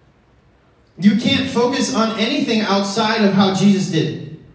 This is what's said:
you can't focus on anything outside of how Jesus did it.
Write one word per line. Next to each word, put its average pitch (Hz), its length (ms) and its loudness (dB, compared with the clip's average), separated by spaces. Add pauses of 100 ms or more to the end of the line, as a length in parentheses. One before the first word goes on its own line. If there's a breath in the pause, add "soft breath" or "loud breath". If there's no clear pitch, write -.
(960)
you 202 200 4
can't 262 320 0
focus 240 440 0
on 214 280 -2
anything 233 400 0
outside 208 640 0
of 190 80 2
how 190 200 2
Jesus 185 380 2
did 156 160 0
it. - 340 -12 (140)